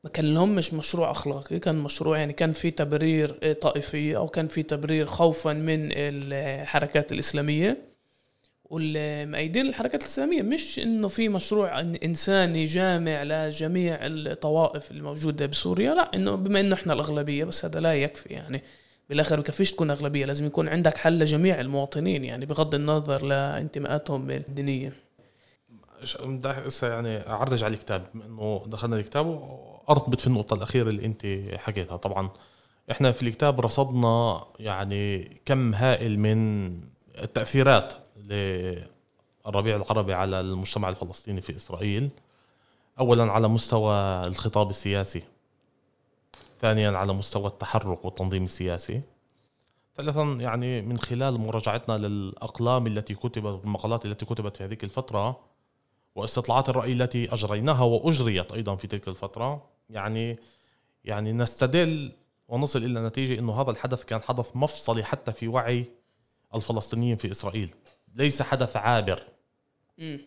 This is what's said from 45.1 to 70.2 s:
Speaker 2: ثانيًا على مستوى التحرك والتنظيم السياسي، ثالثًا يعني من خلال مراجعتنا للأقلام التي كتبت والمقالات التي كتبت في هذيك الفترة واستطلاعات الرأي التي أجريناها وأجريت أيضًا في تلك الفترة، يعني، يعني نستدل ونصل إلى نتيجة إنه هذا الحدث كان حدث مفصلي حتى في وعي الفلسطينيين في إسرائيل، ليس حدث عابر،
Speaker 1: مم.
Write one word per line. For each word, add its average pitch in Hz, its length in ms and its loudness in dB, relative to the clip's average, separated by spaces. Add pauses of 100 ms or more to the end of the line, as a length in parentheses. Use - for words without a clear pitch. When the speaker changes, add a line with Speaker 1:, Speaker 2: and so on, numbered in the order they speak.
Speaker 2:
ثانيًا 110 320 4
على 98 220 0
مستوى 98 340 -4
التحرك 95 580 -4
والتنظيم 92 380 -2
السياسي، 90 580 -4 (960)
ثالثًا 147 260 -2
يعني 123 580 -2
من 117 160 -2
خلال 123 400 -2
مراجعتنا 110 600 -2
للأقلام 107 880 0
التي 104 280 -4
كتبت 113 300 -4
والمقالات 104 600 -4
التي 104 200 -6
كتبت 107 320 -6
في 98 60 -10
هذيك 104 200 -10
الفترة 110 560 -4 (760)
واستطلاعات 120 540 0
الرأي 123 220 0
التي 120 420 0
أجريناها 110 500 2
وأجريت 117 680 2
أيضًا 101 240 -4
في 98 120 -10
تلك 101 200 -6
الفترة، 113 600 -8 (200)
يعني، 110 500 -4 (640)
يعني 107 280 -2
نستدل 139 800 0 (360)
ونصل 123 360 -2
إلى 120 240 -2
نتيجة 127 320 -2
إنه 117 220 -2
هذا 131 100 0
الحدث 123 320 -4
كان 110 180 -4
حدث 123 340 -4
مفصلي 120 480 -2
حتى - 300 -6
في 113 140 -6
وعي 123 380 0 (720)
الفلسطينيين 117 600 -2
في 101 160 -6
إسرائيل، 98 440 -6 (400)
ليس 139 260 0
حدث 127 340 0
عابر، 104 480 2 (720)
Speaker 1:
مم. 156 300 -10